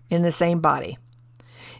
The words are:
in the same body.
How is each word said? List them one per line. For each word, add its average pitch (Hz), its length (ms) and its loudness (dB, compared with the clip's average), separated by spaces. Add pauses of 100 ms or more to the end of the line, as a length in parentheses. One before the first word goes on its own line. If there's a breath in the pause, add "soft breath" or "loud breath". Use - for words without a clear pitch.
in 170 140 2
the 170 100 2
same 170 260 2
body. 156 380 -2 (840 loud breath)